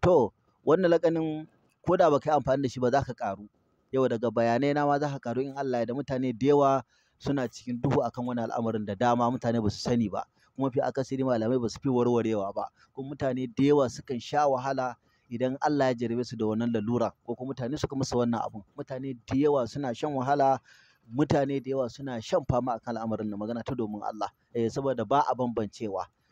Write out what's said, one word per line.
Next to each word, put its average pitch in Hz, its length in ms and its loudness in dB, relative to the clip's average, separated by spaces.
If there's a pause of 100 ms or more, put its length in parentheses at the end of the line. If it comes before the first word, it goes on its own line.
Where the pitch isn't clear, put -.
to, 151 280 6 (360)
wannan 170 240 6
laƙanin 160 560 2 (400)
ko 175 100 4
da 175 140 6
ba 139 80 4
ka 151 120 -2
yi 151 60 4
amfani 135 260 2
da 127 60 0
shi 127 100 -8
ba 123 120 2
za 135 160 2
ka 123 80 -10
ƙaru. 104 320 -6 (440)
Yauwa, 131 200 2
daga 117 200 0
bayanai 120 440 2
na 147 100 2
ma 143 140 2
za 147 160 -2
ka 131 40 -10 (120)
ƙaru 127 160 -2
in 135 80 -12
Allah 135 240 -2
ya 113 80 0
yarda. 120 80 -6
Mutane 131 400 -4
da 123 120 0
yawa 139 360 6 (360)
suna 139 280 -2
cikin 123 320 -8
duhu 127 240 2
akan 123 220 -6 (100)
wani 117 60 -2 (100)
al'amarin 113 340 -2
da 101 100 -6
dama 120 360 2
mutane 117 320 -2
ba 101 80 2
su - 80 -14
sani 120 320 0
ba. 101 160 -8 (320)
Kuma 135 120 0
fi 117 120 0
akasari 131 400 -4
malamai 120 320 0
ba 120 160 0
su - 80 -14
fi - 80 -6
warwarewa 113 640 2
ba. 104 160 -6 (240)
Kuma 135 240 -12
mutane 127 320 -4
da 127 160 -2
yawa 143 240 6
sukan 120 320 -8
sha 147 320 0
wahala 127 440 -2 (360)
idan 127 300 -2
Allah 143 280 2
ya 127 40 2 (120)
jarabe 117 180 -2
su 117 140 -8
da 110 80 0
wannan 110 260 0
lalura 113 380 0 (160)
ko 120 100 -6
kuma 131 200 -8
mutane 135 240 -6
suka - 160 -4
musu 135 240 -2
wannan 117 260 0
abun. 107 160 -12 (160)
Mutane 135 380 -8 (100)
da 131 100 -4
yawa 139 320 2
suna 135 280 -6
shan 151 180 -4
wahala, 135 460 2 (500)
mutane 139 540 0
da 127 80 -8
yawa 131 180 0
suna 127 320 -8
shan 160 260 -2
fama 123 300 0
akan 117 200 -8
al'amarin 110 320 -4
nan, 101 100 -6
magana 113 260 -6
ta 139 100 -8
domin 107 280 -4
Allah. 104 260 -6 (240)
Eh, 117 160 0
saboda 127 380 -2
ba 143 200 4
a 131 80 0
bambancewa. 107 720 -4 (260)